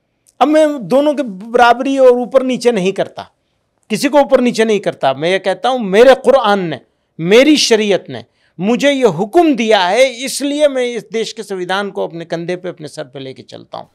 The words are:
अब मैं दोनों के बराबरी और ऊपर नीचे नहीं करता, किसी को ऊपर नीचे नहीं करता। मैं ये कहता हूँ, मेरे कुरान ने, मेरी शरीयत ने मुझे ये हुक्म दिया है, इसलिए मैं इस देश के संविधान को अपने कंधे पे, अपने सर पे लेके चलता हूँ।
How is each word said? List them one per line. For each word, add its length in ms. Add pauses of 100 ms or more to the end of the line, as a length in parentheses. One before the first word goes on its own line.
(400)
अब 80
मैं 400
दोनों 260
के 80
बराबरी 760
और 120
ऊपर 320
नीचे 300
नहीं 200
करता, 400 (580)
किसी 180
को 120
ऊपर 200
नीचे 240
नहीं 160
करता। 340
मैं 160
ये 80
कहता 300
हूँ, 120
मेरे 340
कुरान 460
ने, 200 (400)
मेरी 360
शरीयत 540
ने 140 (360)
मुझे 320
ये 140
हुक्म 480
दिया 260
है, 440
इसलिए 440
मैं 160
इस 280
देश 200
के 100
संविधान 480
को 140
अपने 200
कंधे 320
पे, 120
अपने 200
सर 160
पे 140
लेके 240
चलता 360
हूँ। 160